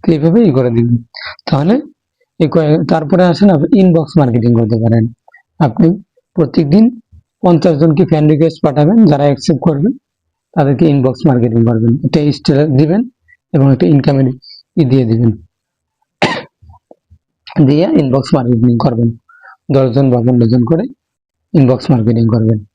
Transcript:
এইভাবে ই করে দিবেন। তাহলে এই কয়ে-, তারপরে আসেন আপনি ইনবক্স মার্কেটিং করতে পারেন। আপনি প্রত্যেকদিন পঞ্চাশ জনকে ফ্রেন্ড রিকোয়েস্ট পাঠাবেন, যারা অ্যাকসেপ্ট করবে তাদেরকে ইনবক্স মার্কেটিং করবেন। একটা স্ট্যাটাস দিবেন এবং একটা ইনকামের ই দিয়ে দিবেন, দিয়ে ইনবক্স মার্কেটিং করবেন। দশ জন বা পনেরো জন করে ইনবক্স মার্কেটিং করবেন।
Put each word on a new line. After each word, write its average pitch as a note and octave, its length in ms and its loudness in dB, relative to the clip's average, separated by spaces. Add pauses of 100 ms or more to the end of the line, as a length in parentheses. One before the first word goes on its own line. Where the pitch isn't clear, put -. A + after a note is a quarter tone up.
(140)
এইভাবে E3 300 2
ই F3 80 2
করে B2 180 0
দিবেন। A#2 280 0 (540)
তাহলে F#3 300 0 (580)
এই D#3+ 80 0
কয়ে-, D#3 380 -2
তারপরে D#3+ 400 -2
আসেন G3 240 2
আপনি F3 300 2
ইনবক্স E3 380 0
মার্কেটিং A#2+ 360 0
করতে A2+ 220 0
পারেন। A2+ 320 0 (520)
আপনি E3 420 0 (320)
প্রত্যেকদিন F#3 680 0 (420)
পঞ্চাশ D#3 380 0
জনকে D#3+ 260 2
ফ্রেন্ড D3+ 260 0
রিকোয়েস্ট D#3 340 -2
পাঠাবেন, D#3 400 2
যারা C#3+ 180 2
অ্যাকসেপ্ট C#3+ 380 -2
করবে D#3+ 280 -2 (600)
তাদেরকে C#3 340 0
ইনবক্স C3+ 420 0
মার্কেটিং A#2 380 0
করবেন। A2+ 400 0
একটা D3 260 -2
স্ট্যাটাস D3+ 380 -2
দিবেন D#3+ 400 0 (440)
এবং C#3 200 2
একটা D3+ 140 0
ইনকামের C3+ 400 2 (500)
ই D#3+ 80 2
দিয়ে B2+ 200 0
দিবেন, A2+ 260 0 (2250)
দিয়ে D3 220 0 (120)
ইনবক্স C3+ 340 -2
মার্কেটিং A#2+ 440 0
করবেন। A#2 320 -2 (640)
দশ C3 220 0
জন C3+ 160 2
বা B2 60 0
পনেরো A#2+ 280 0
জন A#2+ 200 0
করে E3 180 -2 (680)
ইনবক্স C3 380 0
মার্কেটিং A#2 360 0
করবেন। A2 320 0 (160)